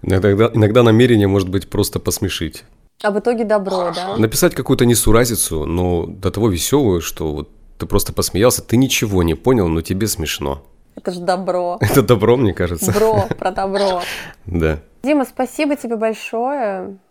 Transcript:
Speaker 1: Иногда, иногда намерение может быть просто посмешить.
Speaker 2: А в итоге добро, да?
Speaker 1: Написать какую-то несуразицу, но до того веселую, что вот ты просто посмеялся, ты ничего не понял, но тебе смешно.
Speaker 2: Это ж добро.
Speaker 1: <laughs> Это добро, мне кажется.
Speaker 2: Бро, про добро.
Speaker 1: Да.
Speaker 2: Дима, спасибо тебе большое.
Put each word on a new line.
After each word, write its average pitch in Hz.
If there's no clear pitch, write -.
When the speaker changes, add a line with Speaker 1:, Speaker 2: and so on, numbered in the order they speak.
Speaker 1:
Иногда, 98
иногда 110
намерение 113
может 95
быть 95
просто 98
посмешить. -
Speaker 2:
А 214
в 202
итоге 233
добро, 190
да? 185
Speaker 1:
Написать -
какую-то 127
несуразицу, 110
но 87
до 92
того 107
веселую, 92
что 78
вот 76
ты 87
просто -
посмеялся, 104
ты -
ничего 117
не 82
понял, 110
но 82
тебе 95
смешно. 73
Speaker 2:
Это -
ж 180
добро. 180
Speaker 1:
<laughs> -
Это 120
добро, 117
мне 110
кажется. 87
Speaker 2:
Бро, 208
про 185
добро. 196
Speaker 1:
Да. 80
Speaker 2:
Дима, 277
спасибо 285
тебе 233
большое. 220